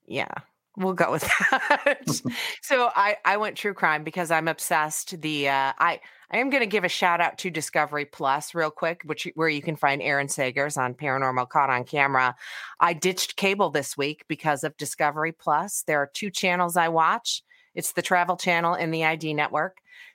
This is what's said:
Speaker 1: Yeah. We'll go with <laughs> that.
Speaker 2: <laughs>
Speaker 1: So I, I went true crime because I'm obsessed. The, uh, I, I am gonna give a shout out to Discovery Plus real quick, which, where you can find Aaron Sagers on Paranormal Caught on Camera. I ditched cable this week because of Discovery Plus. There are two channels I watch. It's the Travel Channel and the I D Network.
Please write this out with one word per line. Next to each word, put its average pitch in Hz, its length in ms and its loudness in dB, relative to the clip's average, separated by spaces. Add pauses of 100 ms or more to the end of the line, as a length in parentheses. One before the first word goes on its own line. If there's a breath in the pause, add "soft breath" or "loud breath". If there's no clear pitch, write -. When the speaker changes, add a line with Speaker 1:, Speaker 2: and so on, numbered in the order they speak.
Speaker 1:
Yeah. 113 280 -6 (440)
We'll 185 160 -2
go 170 180 2
with 156 100 0
<laughs> - 300 0
that. 269 720 2 (160)
Speaker 2:
<laughs> - 240 -8
Speaker 1:
So 247 340 2
I, 202 300 2
I 196 120 4
went 208 200 -2
true 202 160 -2
crime 156 300 2
because 160 260 -4
I'm 160 180 2
obsessed. 156 760 -2
The, 147 280 0
uh, 135 300 2
I, 165 200 2 (300 loud breath)
I 185 80 -2
am 262 120 2
gonna 254 180 2
give 190 160 2
a 175 60 0
shout 170 300 2
out 165 200 0
to 185 100 -4
Discovery 147 560 -2
Plus 143 480 -2
real 160 160 0
quick, 170 340 -4
which, 160 300 -6
where 160 160 0
you 147 120 -2
can 156 140 -4
find 143 260 0
Aaron 139 260 0
Sagers 143 500 -2
on 127 160 -2
Paranormal 131 560 -2
Caught 131 220 4
on 123 120 0
Camera. 135 520 2 (440 loud breath)
I 175 140 4
ditched 185 440 -2
cable 196 340 2
this 143 260 -2
week 143 300 -4
because 151 360 -2
of 151 140 -6
Discovery 151 540 -2
Plus. 165 560 -2
There 151 120 2
are 139 140 -2
two 208 160 -6
channels 180 480 0
I 165 120 4
watch. 165 540 0 (300 soft breath)
It's - 200 -6
the 175 100 -2
Travel 175 340 2
Channel 170 380 2
and 160 180 -2
the 160 100 0
I 160 120 2
D 156 180 -4
Network. 151 440 -2 (380 loud breath)